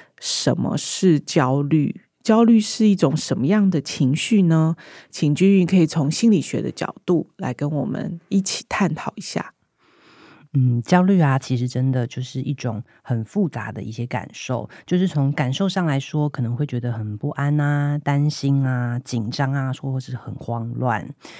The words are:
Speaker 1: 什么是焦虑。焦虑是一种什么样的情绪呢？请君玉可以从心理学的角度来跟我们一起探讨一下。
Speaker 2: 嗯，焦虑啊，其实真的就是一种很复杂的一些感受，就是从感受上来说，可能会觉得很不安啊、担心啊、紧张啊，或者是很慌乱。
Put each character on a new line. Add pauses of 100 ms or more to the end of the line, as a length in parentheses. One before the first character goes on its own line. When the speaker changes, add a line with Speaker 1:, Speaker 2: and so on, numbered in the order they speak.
(200)
Speaker 1:
什
么
是
焦
虑。 (220)
焦
虑
是
一
种
什
么
样
的
情
绪
呢？ (360)
请
君
玉
可
以
从
心
理
学
的
角 (100)
度
来
跟
我
们 (100)
一
起
探
讨
一
下。 (1000)
Speaker 2:
嗯，
焦
虑
啊，
其
实
真
的
就
是
一
种 (200)
很
复
杂
的
一
些
感
受， (200)
就
是
从
感
受
上
来
说，
可
能
会
觉
得
很
不
安
啊、
担
心
啊、
紧
张
啊，
或
者
是
很
慌
乱。 (320)